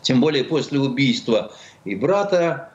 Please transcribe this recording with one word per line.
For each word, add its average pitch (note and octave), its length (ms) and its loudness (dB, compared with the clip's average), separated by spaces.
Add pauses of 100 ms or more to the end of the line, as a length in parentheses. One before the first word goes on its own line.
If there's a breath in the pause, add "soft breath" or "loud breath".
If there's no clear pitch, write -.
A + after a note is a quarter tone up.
Тем B2+ 180 2
более C#3+ 220 2
после C#3+ 380 -2
убийства B2 720 0 (320 loud breath)
и G2+ 100 -6
брата E3+ 800 0